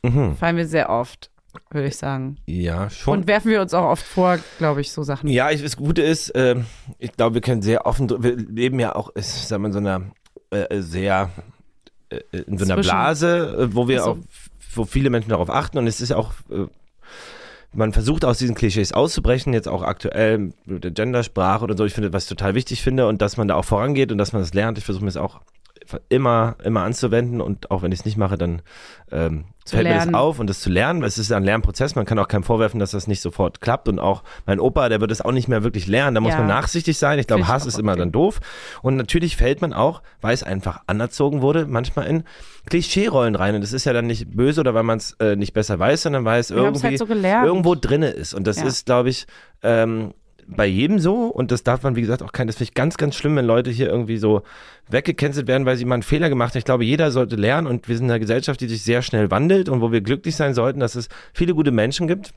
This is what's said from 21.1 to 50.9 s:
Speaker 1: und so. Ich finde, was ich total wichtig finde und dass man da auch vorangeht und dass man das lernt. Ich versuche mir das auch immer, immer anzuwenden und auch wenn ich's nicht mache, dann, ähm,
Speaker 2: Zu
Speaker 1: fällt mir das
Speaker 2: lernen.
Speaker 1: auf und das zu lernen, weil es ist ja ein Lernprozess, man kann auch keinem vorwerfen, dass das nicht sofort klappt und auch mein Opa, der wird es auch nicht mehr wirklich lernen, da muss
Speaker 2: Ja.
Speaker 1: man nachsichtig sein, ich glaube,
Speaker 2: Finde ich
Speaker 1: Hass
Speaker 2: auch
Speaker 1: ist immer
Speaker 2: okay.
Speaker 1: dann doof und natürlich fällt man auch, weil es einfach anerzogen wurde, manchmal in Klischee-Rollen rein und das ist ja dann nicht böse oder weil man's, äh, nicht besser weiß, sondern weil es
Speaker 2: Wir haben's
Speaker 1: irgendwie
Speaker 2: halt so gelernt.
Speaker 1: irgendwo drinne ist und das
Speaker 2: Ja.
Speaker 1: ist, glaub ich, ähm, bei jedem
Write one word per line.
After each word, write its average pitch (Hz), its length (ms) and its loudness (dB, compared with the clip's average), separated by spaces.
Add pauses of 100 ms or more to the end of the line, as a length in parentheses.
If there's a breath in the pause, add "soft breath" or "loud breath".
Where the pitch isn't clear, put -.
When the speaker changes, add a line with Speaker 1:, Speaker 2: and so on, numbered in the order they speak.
Speaker 1:
und 101 100 -2
so. 104 100 2
Ich 98 80 -2
finde, 101 200 -2
was 95 120 -2
ich - 40 -14
total 98 240 -2
wichtig 127 300 -4
finde 131 240 2
und 107 120 0
dass 101 160 0
man 107 120 0
da 90 80 2
auch 95 100 0
vorangeht 131 460 2
und 104 80 -2
dass 98 120 0
man 98 120 -2
das 82 100 -6
lernt. 107 240 0
Ich 104 80 -10
versuche 98 180 -4
mir 101 60 -2
das 92 80 -8
auch - 240 -6 (680)
immer, 117 560 2
immer 104 200 0
anzuwenden 120 580 0
und - 280 -6
auch 90 120 -2
wenn 92 100 -2
ich's 90 140 -4
nicht 107 100 -2
mache, 98 220 0
dann, 85 240 -2 (500 loud breath)
ähm, 80 320 -2 (220)
Speaker 2:
Zu - 100 -8
Speaker 1:
fällt 113 120 4
mir 165 80 2
das 165 100 2
Speaker 2:
lernen. 170 100 0
Speaker 1:
auf 139 240 2
und 107 100 -2
das 95 120 -4
zu - 80 -2
lernen, 135 320 2
weil 107 80 -2
es - 80 -6
ist 107 120 -4
ja 117 60 2
ein 98 80 2
Lernprozess, 110 520 0
man 113 100 0
kann 113 140 0
auch 98 100 0
keinem 101 140 0
vorwerfen, 110 360 2
dass 98 120 -2
das 98 160 -6
nicht 101 120 -2
sofort 87 400 -2
klappt 120 300 -2
und 95 100 0
auch 95 240 0 (220 loud breath)
mein 98 160 0
Opa, 131 260 2
der 110 140 2
wird 110 100 0
es 110 80 -2
auch 123 140 -2
nicht 127 160 0
mehr 110 160 2
wirklich 104 220 -2
lernen, 123 280 2
da 110 60 4
muss 113 100 2
Speaker 2:
Ja. - 60 0
Speaker 1:
man 107 100 2
nachsichtig 147 500 0
sein, 147 220 2
ich 117 80 -2
glaube, 104 140 2
Speaker 2:
Finde 87 80 2
ich 120 40 2
Speaker 1:
Hass 143 100 0
Speaker 2:
auch 131 40 -6
Speaker 1:
ist 107 120 -4
immer 107 120 2
Speaker 2:
okay. 87 80 0
Speaker 1:
dann 87 140 -2
doof 175 260 2 (420 loud breath)
und 131 140 2
natürlich 160 400 0
fällt 139 260 2
man 165 120 -2
auch, 156 280 0 (200 soft breath)
weil 117 120 2
es 135 100 -2
einfach 95 440 -6
anerzogen 127 540 0
wurde, 151 260 2
manchmal 127 400 -2
in 160 160 0 (460 loud breath)
Klischee-Rollen 160 640 2
rein 98 200 0
und 101 60 -2
das 101 120 -6
ist 127 100 -4
ja 139 80 0
dann 120 160 0
nicht 113 300 -4
böse 147 240 4
oder 127 120 2
weil 113 100 4
man's, 113 360 -2
äh, 104 160 4
nicht 101 180 -2
besser 104 260 0
weiß, 139 240 2
sondern 139 200 0
weil 113 160 2
es 117 100 -4
Speaker 2:
Wir 120 120 -2
haben's 139 160 2
Speaker 1:
irgendwie 131 100 -2
Speaker 2:
halt 135 120 0
so 226 80 -2
gelernt. 214 380 2
Speaker 1:
irgendwo 175 300 4
drinne 147 320 2
ist - 260 -6
und 98 140 -2
das 104 140 -2
Speaker 2:
Ja. 151 60 0
Speaker 1:
ist, - 180 -4
glaub 123 200 4
ich, 127 220 -2 (360 loud breath)
ähm, 113 500 2 (320)
bei 101 200 0
jedem 135 340 2